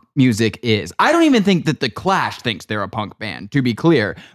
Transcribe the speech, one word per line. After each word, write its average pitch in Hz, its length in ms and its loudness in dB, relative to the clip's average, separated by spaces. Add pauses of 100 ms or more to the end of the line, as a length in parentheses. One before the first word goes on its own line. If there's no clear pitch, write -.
(160)
music 113 480 2
is. 104 360 -2
I 247 120 4
don't 339 120 4
even 254 200 4
think 175 220 2
that 147 160 -2
The 131 80 -2
Clash 175 540 -4
thinks 107 200 -6
they're 107 180 -6
a 95 60 -4
punk 101 320 -10
band, 95 320 -10
to 143 100 0
be 123 120 0
clear. 120 420 2 (200)